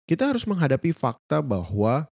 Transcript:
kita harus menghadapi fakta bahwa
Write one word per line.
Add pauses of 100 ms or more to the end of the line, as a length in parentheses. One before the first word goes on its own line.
kita
harus
menghadapi
fakta
bahwa